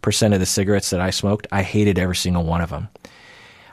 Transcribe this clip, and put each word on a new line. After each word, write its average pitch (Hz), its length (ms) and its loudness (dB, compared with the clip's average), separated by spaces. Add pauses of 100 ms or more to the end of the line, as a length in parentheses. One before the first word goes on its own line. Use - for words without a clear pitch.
percent 107 320 2
of 95 60 4
the 92 60 0
cigarettes 98 460 0
that 90 100 0
I 92 80 0
smoked, 101 420 -2
I 98 120 0
hated 101 360 2
every 92 160 0
single 87 280 0
one 82 180 0
of 82 80 -4
them. 85 180 -8 (840)